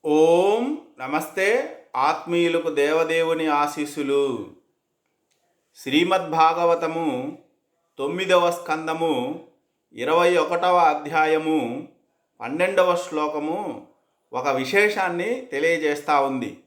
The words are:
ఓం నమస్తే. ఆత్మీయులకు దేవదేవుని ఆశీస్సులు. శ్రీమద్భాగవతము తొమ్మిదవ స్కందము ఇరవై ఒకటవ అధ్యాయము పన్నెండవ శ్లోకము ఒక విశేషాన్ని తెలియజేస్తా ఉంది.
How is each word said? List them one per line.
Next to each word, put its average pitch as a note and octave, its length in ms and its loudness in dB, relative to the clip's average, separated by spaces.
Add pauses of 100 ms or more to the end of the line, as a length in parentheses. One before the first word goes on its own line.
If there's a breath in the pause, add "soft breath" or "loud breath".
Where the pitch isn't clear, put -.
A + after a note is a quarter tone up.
ఓం F#3+ 680 4 (220)
నమస్తే. F#3+ 760 -2 (180)
ఆత్మీయులకు E3 720 0
దేవదేవుని D#3+ 760 0
ఆశీస్సులు. C#3+ 1040 -2 (1300)
శ్రీమద్భాగవతము E3 1600 0 (600)
తొమ్మిదవ F3 520 2
స్కందము D#3+ 920 -4 (480)
ఇరవై E3+ 440 2
ఒకటవ E3+ 400 2
అధ్యాయము D#3 1120 0 (520)
పన్నెండవ F3+ 560 2
శ్లోకము D3+ 920 -6 (460)
ఒక B2+ 160 -4
విశేషాన్ని F#3+ 920 0
తెలియజేస్తా D3+ 800 0
ఉంది. B2+ 460 -4